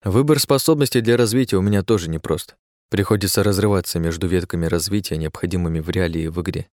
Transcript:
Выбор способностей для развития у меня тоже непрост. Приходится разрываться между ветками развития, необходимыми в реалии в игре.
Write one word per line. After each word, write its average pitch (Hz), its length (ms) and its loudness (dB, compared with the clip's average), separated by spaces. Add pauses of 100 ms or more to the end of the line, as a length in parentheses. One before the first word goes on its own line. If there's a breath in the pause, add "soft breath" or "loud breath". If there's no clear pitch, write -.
Выбор 135 380 2
способностей 143 600 2
для 117 160 2
развития 120 400 2
у 92 60 2
меня 101 220 0
тоже 90 260 0
непрост. 80 460 -4 (340)
Приходится 101 540 2
разрываться 98 560 0
между 82 260 -2
ветками 87 400 -2
развития, 87 500 -2
необходимыми 82 640 -4
в 80 120 -6
реалии 82 360 -2
в 85 160 -6
игре. 90 320 -6